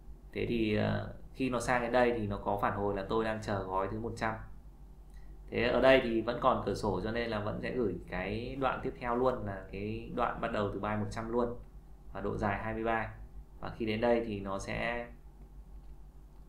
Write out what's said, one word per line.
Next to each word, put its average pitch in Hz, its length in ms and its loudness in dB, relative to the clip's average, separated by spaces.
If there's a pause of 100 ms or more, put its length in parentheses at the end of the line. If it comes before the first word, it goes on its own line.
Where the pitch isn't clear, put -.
(320)
Thế 104 160 0
thì, 110 280 4
ờ, 104 380 2 (200)
khi 131 160 0
nó 120 100 0
sang 123 220 2
đến 117 100 0
đây 123 240 6
thì 104 100 0
nó 101 100 -2
có 101 260 0
phản 110 100 4
hồi 101 240 0
là 95 120 -2
tôi 113 160 2
đang 110 180 -2
chờ 101 200 0
gói 95 280 0
thứ 110 100 -4
một 113 160 -4
trăm. 113 180 0 (1160)
Thế 110 180 2
ở 123 120 4
đây 131 240 10
thì 113 160 2
vẫn 120 200 0
còn 113 260 6
cửa 101 80 2
sổ, 92 300 2
cho 110 80 -2
nên 117 180 0
là 104 100 0
vẫn 101 220 -2
sẽ 117 80 -4
gửi 117 240 2 (160)
cái 107 500 -4
đoạn 120 220 2
tiếp 131 180 -2
theo 120 160 0
luôn, 123 300 4
là 98 260 -4
cái 110 420 -4
đoạn 117 260 0
bắt 113 120 0
đầu 104 200 2
từ 101 80 -4
buy 107 160 0
một 104 140 0
trăm 113 220 -4
luôn 117 240 2 (560)
và 98 80 -6
độ 101 160 -2
dài 101 260 2
hai 110 120 -2
mươi 110 100 -2
buy. 113 160 2 (600)
Và 98 160 -6
khi 117 100 -2
đến 107 140 0
đây 120 260 6
thì 101 140 -2
nó 98 180 -4
sẽ, 113 480 -2 (1400)